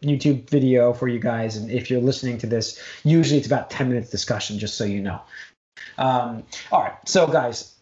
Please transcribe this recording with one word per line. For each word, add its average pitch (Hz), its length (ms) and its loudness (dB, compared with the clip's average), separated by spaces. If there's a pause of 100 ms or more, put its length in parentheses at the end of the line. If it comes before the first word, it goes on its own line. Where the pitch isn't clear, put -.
YouTube 143 460 0
video 127 440 4
for 127 160 -2
you 120 100 -2
guys. 113 380 -2
And 107 140 -8
if 120 200 -4
you're 127 100 2
listening 123 380 -2
to 117 80 -6
this, 110 340 -4 (240)
usually 147 340 6
it's 117 80 0
about 123 240 0
ten 131 180 -2
minutes 120 220 -2
discussion, 107 480 -4
just 104 180 -6
so 113 80 -4
you 101 160 -2
know. 95 200 -6 (760)
Um, 123 480 0 (260)
all - 120 4
right. - 120 -6 (100)
So, 175 220 4
guys, 123 560 -2